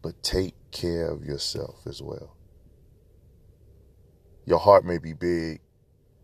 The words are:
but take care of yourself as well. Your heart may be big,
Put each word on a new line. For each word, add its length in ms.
but 220
take 320
care 360
of 160
yourself 600
as 160
well. 340
Your 140
heart 240
may 140
be 160
big, 480